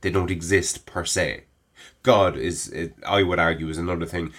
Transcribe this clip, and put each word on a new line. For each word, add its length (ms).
They 80
don't 200
exist 540
per 220
se. 380
God 340
is, 540
I 160
would 160
argue, 320
is 80
another 280
thing 320